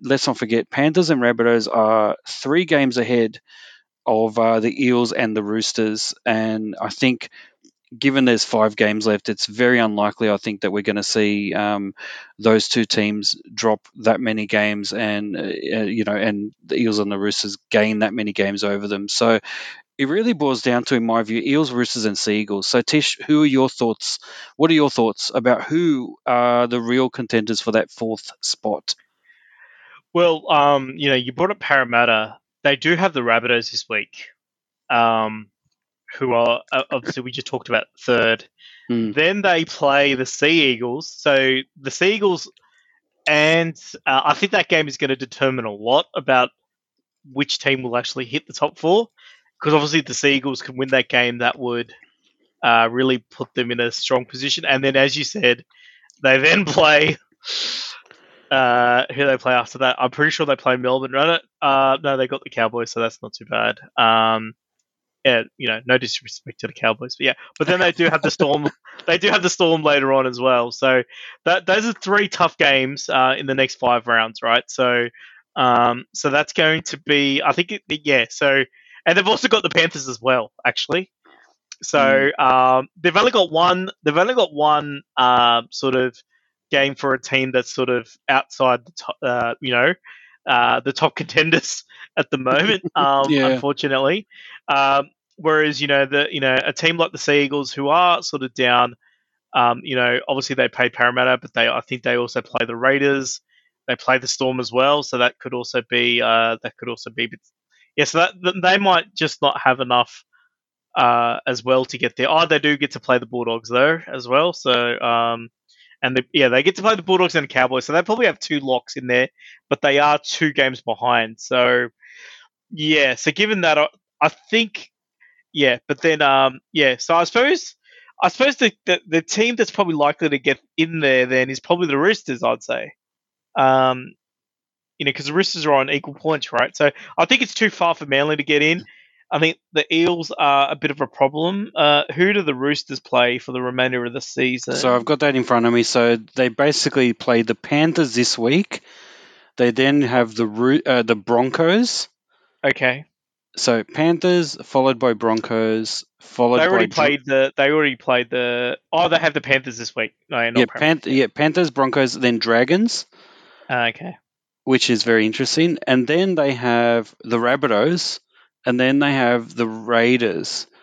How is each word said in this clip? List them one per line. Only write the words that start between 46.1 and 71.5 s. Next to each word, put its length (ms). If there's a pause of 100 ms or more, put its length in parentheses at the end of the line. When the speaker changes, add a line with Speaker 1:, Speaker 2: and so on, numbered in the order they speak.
Speaker 2:
about 360 (800)
which 280
team 220
will 160
actually 280
hit 220
the 60
top 260
four, 300 (500)
'cause 140
obviously 260
if 60
the 80
Sea 220
Eagles 260
can 160
win 120
that 200
game, 300
that 200
would, 340 (680)
uh, 280
really 260
put 360
them 180
in 80
a 120
strong 340
position. 400
And 180
then, 120
as 220
you 60
said, 420 (580)
they 140
then 280
<laughs> 180
play, 340 (1300)
uh, 600
who 120
they 120
play 160
after 260
that? 200
I'm 120
pretty 200
sure 140
they 100
play 220
Melbourne, 340
right? 300 (200)
Uh, 400
no, 160
they 100
got 160
the 60
Cowboys, 420
so 100
that's 200
not 120
too 120
bad. 340 (180)
Um, 560 (720)
yeah, 180 (140)
you 100
know, 180
no 120
disrespect 640
to 60
the 60
Cowboys, 440
but 80
yeah. 80 (260)
But 80
then 140
they 100
do 140
have 160
the 100
Storm. 440
<laughs> 40 (260)
They 140
do 100
have 140
the 60
Storm 340
later 280
on 140
as 140
well. 320
So 320 (420)
that, 220